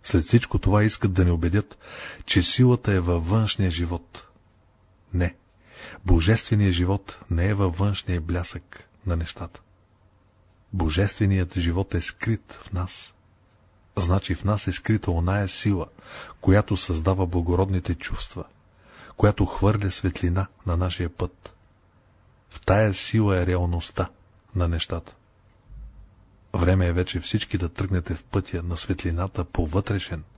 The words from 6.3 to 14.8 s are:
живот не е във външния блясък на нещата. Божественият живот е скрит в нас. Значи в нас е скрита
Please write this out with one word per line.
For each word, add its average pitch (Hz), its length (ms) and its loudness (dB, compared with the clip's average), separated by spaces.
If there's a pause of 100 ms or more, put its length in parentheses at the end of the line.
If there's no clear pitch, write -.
живот 90 440 -2 (120)
не 85 180 2
е 107 60 2
във 92 240 0
външния 95 440 -2
блясък - 680 -8 (160)
на 87 100 0
нещата. - 460 -8 (1120)
Божественият 95 840 0
живот 87 400 0
е 85 60 0
скрит - 600 -6
в - 120 -14
нас. - 400 -8 (840)
Значи 90 380 0
в - 80 -14
нас 101 240 0
е 92 60 -2
скрита - 380 0